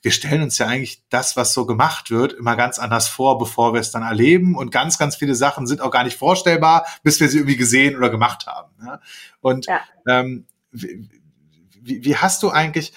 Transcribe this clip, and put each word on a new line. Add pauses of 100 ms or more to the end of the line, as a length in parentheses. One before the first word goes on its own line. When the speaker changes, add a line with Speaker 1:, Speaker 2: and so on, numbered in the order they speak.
Speaker 1:
Wir
stellen
uns
ja
eigentlich
das,
was
so
gemacht
wird,
immer
ganz
anders
vor,
bevor
wir
es
dann
erleben.
Und
ganz,
ganz
viele
Sachen
sind
auch
gar
nicht
vorstellbar, (160)
bis
wir
sie
irgendwie
gesehen
oder
gemacht
haben, (100)
ne? (400)
Und,
Speaker 2:
Ja. (260)
Speaker 1:
ähm, (260)
wie, (720)
wie,
wie
hast
du
eigentlich,